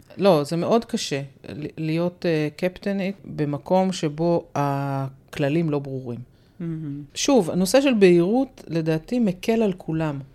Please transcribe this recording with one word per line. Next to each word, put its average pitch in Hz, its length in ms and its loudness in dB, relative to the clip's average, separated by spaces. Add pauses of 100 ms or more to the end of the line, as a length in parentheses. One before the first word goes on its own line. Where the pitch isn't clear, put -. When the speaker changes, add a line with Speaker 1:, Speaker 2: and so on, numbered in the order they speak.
(180)
Speaker 1:
לא, 175 260 4
זה 165 120 -4
מאוד 180 280 2
קשה 143 380 -4 (260)
ל-, 135 180 -10 (120)
להיות, 165 480 -2
אה, 156 300 0
קפטנית 196 680 -4
במקום 151 680 0
שבו 170 600 -2
הכללים 139 1160 -2
לא 147 80 -2
ברורים. 131 400 -8 (420)
Speaker 2:
מהמם. 156 420 -8 (120)
Speaker 1:
שוב, 240 360 2
הנושא 185 300 2
של 269 140 2
בהירות, 196 720 4
לדעתי, 160 520 -2
מקל 226 440 0
על 202 100 2
כולם. 160 460 -4 (160)